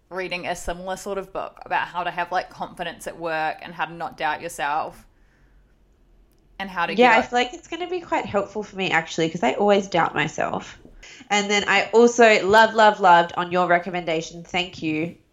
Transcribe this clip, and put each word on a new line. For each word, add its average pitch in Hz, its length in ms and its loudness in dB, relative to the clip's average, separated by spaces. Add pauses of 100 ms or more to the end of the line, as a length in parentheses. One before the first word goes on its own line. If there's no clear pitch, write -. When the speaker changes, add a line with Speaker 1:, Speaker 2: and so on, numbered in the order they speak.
Speaker 1:
reading 180 380 -8
a 175 80 -4
similar 185 400 -8
sort 196 220 -8
of 190 160 -12
book - 320 -10
about 175 220 -2
how 175 160 -8
to 170 80 -4
have, 175 200 -6
like, 180 180 -4
confidence - 580 -12
at - 120 -12
work 160 420 -4
and 175 120 -14
how 165 120 -4
to 165 80 -14
not 165 240 -10
doubt 151 240 -4
yourself 151 640 -6 (1500)
and 196 100 -10
how 180 160 -4
to 165 100 -6
Speaker 2:
Yeah, 233 200 6
Speaker 1:
get 226 100 4
Speaker 2:
I - 20 -16
feel 240 120 -2
like 247 140 -4
it's 339 140 -18
gonna 339 220 -10
be 359 120 -6
quite - 240 -4
helpful 202 380 -4
for 196 140 -16
me, 190 140 -2
actually, 165 380 -2
'cause 170 140 -6
I 254 100 0
always 202 340 2
doubt - 280 0
myself. - 640 -6 (500)
And 202 220 -2
then 202 160 0
I 196 260 2
also 226 540 6
love, 214 260 6
love, 214 260 6
loved 175 360 6
on 180 160 -4
your 180 160 2
recommendation, 175 760 -2
thank 180 380 -6
you, 160 340 -4 (160)